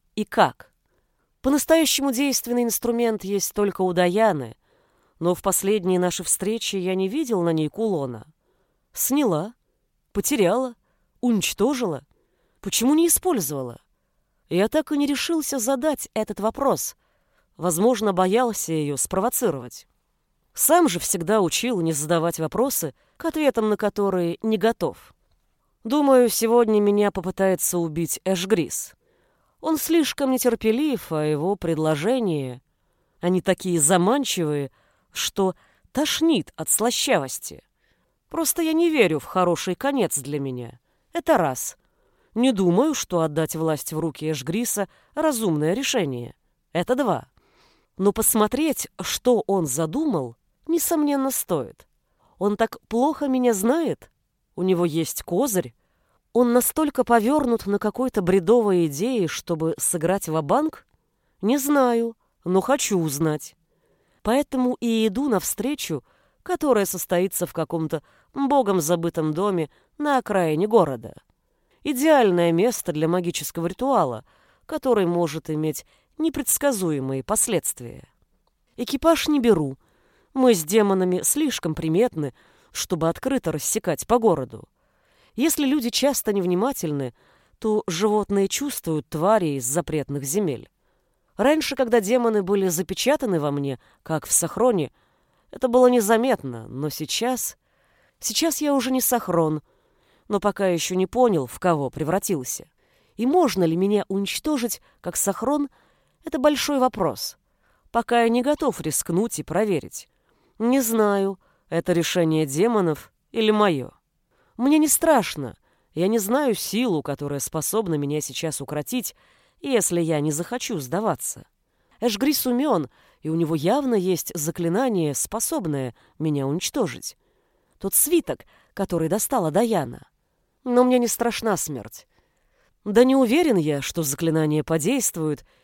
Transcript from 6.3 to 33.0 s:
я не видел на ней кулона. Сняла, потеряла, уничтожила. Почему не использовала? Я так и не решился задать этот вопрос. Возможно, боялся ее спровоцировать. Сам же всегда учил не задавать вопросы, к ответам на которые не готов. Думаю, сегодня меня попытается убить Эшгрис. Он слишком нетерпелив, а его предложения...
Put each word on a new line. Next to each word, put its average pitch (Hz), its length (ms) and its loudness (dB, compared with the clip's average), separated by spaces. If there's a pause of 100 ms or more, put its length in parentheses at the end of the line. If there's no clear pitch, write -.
я 185 180 -2
не 190 140 0
видел 240 320 -2
на 170 140 2
ней 156 160 0
кулона. 147 560 -4 (680)
Сняла, 226 600 0 (580)
потеряла, 240 640 0 (480)
уничтожила. 226 840 0 (560)
Почему 247 340 0
не 330 140 4
использовала? 147 720 -2 (680)
Я 185 180 2
так 311 240 0
и 294 60 0
не 285 80 2
решился 285 520 -2
задать 262 540 -2
этот 220 260 -4
вопрос. 220 580 -2 (600)
Возможно, 196 560 2
боялся 185 640 0
ее 147 240 -2
спровоцировать. 180 880 -4 (680)
Сам 330 340 4
же 175 100 -2
всегда 196 420 0
учил 202 400 0
не 165 120 0
задавать 160 460 -2
вопросы, 170 560 -2 (220)
к - 80 -12
ответам 294 440 0
на 208 80 0
которые 190 640 -2
не 220 160 0
готов. - 560 -4 (720)
Думаю, 262 440 4
сегодня 220 520 4
меня 208 300 4
попытается 185 680 -2
убить 165 460 -4
Эшгрис. 185 720 -2 (640)
Он 311 180 -2
слишком 294 520 0
нетерпелив, 247 840 0
а 156 120 -2
его 151 320 -2
предложения... 156 1080 -2 (580)